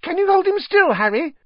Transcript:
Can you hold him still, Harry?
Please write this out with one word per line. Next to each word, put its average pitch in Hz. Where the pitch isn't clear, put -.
Can 339
you 392
hold 392
him 403
still, 381
Harry? 214